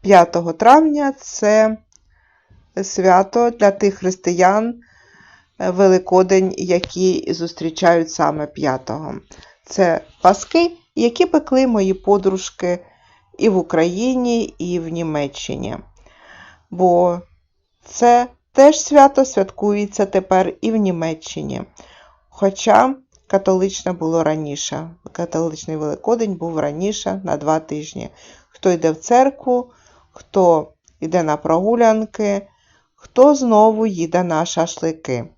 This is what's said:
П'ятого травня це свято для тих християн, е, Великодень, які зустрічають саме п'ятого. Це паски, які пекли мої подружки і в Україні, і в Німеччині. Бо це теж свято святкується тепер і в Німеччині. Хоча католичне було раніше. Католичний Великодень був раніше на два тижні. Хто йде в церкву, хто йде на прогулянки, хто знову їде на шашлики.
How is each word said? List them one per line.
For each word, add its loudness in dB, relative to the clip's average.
П'ятого 4
травня 4
це 0
свято 2
для 2
тих -2
християн, 0
е, -4
Великодень, 2
які -2
зустрічають -2
саме -4
п'ятого. -8
Це 0
паски, 2
які 0
пекли 0
мої 0
подружки -2
і 2
в 2
Україні, -2
і -4
в -8
Німеччині. -6
Бо 0
це 2
теж 6
свято 4
святкується -2
тепер 0
і -2
в -2
Німеччині. -4
Хоча 2
католичне -2
було -2
раніше. -6
Католичний -8
Великодень -4
був -8
раніше -6
на -4
два -2
тижні. -12
Хто -2
йде 0
в -6
церкву, 0
хто 0
йде -2
на -2
прогулянки, -2
хто 4
знову 2
їде -2
на -2
шашлики. -6